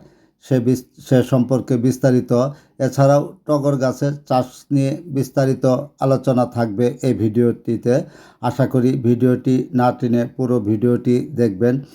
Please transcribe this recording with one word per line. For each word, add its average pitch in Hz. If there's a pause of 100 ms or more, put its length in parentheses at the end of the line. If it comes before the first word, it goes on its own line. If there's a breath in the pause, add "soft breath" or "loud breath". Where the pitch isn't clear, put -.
(420 soft breath)
সে 131
বিস-, 123
সে 127
সম্পর্কে 127
বিস্তারিত। 127 (480 loud breath)
এছাড়াও 139 (120)
টগর 143
গাছের 131 (120)
চাষ 127 (260)
নিয়ে 139
বিস্তারিত 135 (340)
আলোচনা 127
থাকবে 120
এই 127
ভিডিওটিতে। 117 (400 loud breath)
আশা 123
করি 127
ভিডিওটি 127
না 123
টেনে 120
পুরো 123
ভিডিওটি 120
দেখবেন। 120 (140)